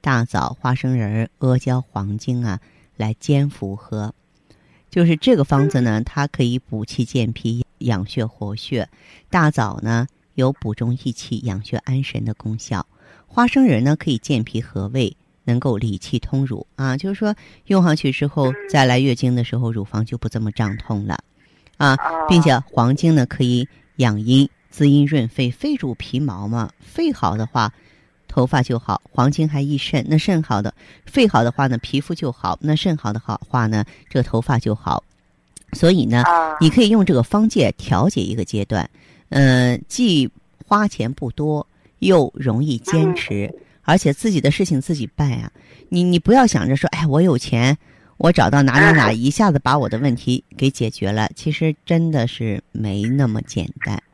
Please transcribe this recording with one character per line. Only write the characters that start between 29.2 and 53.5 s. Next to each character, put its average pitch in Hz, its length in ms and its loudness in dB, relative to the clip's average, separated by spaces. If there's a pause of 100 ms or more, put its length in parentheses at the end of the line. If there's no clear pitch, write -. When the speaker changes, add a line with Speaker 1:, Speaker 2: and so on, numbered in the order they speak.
Speaker 1:
精 156 180 0
还 147 140 -2
益 143 160 -2
肾， - 300 -2
那 156 100 2
肾 165 240 0
好 208 200 -2
的、 - 120 -6 (320)
肺 247 220 4
好 113 160 2
的 120 80 0
话 139 160 0
呢， 123 120 -2
皮 - 200 -4
肤 156 140 -8
就 147 180 -6
好； - 300 -6
那 151 140 0
肾 160 200 0
好 104 160 -6
的 110 80 -4
好-， - 260 -8
话 117 220 0
呢， 110 160 0 (260)
这 135 100 -2
个 120 40 2
头 113 160 -2
发 113 200 0
就 104 140 -2
好。 76 300 -4 (680)
所 170 180 4
以 170 140 2
呢， 120 180 2
Speaker 2:
啊。 160 380 2
Speaker 1:
你 160 80 6
可 190 120 4
以 220 60 4
用 208 180 4
这 175 80 2
个 123 80 4
方 214 280 2
剂 135 280 2
调 110 300 0
节 135 140 -2
一 98 140 -4
个 104 100 -4
阶 104 200 -6
段， 98 240 -2 (400)
呃， 127 480 4 (100)
既 175 420 0 (360)
花 208 220 2
钱 117 260 -4
不 123 180 -8
多， 151 340 -4 (340)
又 180 360 4
容 123 260 -2
易 147 160 -2
坚 160 380 0
持， - 380 -6
Speaker 2:
嗯。 - 80 -20 (220)
Speaker 1:
而 170 140 4
且 156 140 2
自 220 180 -2
己 170 120 2
的 147 100 4
事 190 140 0
情 143 160 0
自 170 120 -4
己 139 220 -4
办 143 240 0
啊。 110 100 -8 (380)
你， 175 160 0
你 175 160 4
不 208 140 4
要 254 120 8
想 107 220 2
着 135 80 2
说 160 160 0
，“哎， 156 160 -2
我 143 140 4
有 170 160 4
钱， 127 400 0 (400)
我 170 140 4
找 110 180 4
到 143 120 4
哪 131 180 4
哪 160 120 6
哪， 131 200 4
Speaker 2:
嗯。 110 60 -2
Speaker 1:
一 123 120 0
下 196 220 2
子 139 80 2
把 131 180 0
我 123 100 0
的 110 100 -4
问 131 180 2
题 123 280 -2 (140)
给 135 120 2
解 120 200 -4
决 98 220 -4
了。” 107 240 -2
其 - 160 -6
实 156 220 -2 (120)
真 165 260 0
的 123 160 0
是 110 340 -6 (120)
没 101 300 -4
那 131 240 0
么 107 160 -2
简 - 220 -6 (200)